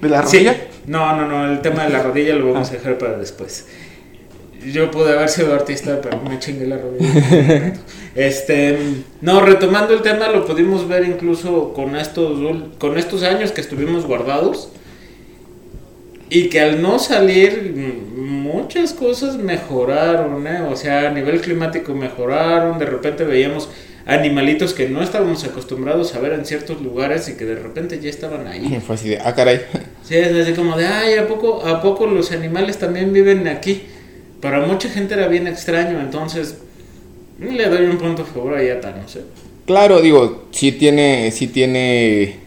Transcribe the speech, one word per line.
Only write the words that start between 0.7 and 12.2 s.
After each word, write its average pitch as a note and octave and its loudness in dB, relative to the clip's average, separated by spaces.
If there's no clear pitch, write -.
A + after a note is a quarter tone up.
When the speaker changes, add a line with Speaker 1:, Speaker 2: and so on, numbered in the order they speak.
Speaker 2:
No, D#3 0
no, D3+ -2
no, C#3+ -2
el C3+ -2
tema D#3 -2
de D3 0
la C3 2
rodilla D3 2
lo C3 2
vamos B2+ 0
a - -10
Speaker 1:
Ah. - -10
Speaker 2:
dejar B2 -4
para A2+ -4
después. - -12
Yo D#3+ 2
pude D#3 4
haber D3 2
sido D3+ 2
artista, C#3+ -2
pero A2+ -6
me C3+ -6
chingué C3+ -6
la C3+ -4
rodilla. D3 4
Speaker 3:
<laughs> - -18
Speaker 2:
Este, C#3+ 0
no, F#3 4
retomando G3 6
el A3 4
tema, G#3+ 0
lo G3 2
pudimos F3 0
ver F3+ 2
incluso E3+ -2
con C#3 -4
estos D3+ -2